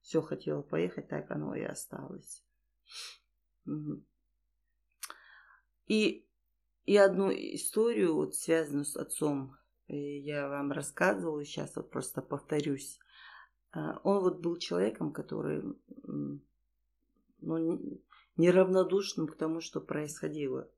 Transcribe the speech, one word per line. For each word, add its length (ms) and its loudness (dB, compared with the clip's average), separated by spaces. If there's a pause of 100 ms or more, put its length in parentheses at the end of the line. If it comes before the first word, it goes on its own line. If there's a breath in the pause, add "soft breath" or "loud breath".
Все 200 0
хотела 400 -6
поехать, 460 -4
так 220 -8
оно 260 -6
и 60 -6
осталось. 800 -12 (1200 loud breath)
Мгм. 400 -6 (1800 loud breath)
И, 360 4 (640)
и 100 6
одну 360 8
историю, 800 0
вот, 220 0
связанную 480 0
с 120 -6
отцом, 600 -2 (320)
э, 60 -8 (240)
я 300 -4
вам 240 -2
рассказывала, 720 0
щас 320 -8
вот 140 -8
просто 320 -6
повторюсь. 760 -4 (760 loud breath)
А, 320 -6
он 180 4
вот 180 2
был 180 -2
человеком, 540 0
который, 460 -4 (500)
м, 340 -6 (1000)
ну, 180 -2
не-, 420 -2 (360 soft breath)
неравнодушным 920 6
к 80 -10
тому, 240 -2
что 200 -8
происходило. 960 -4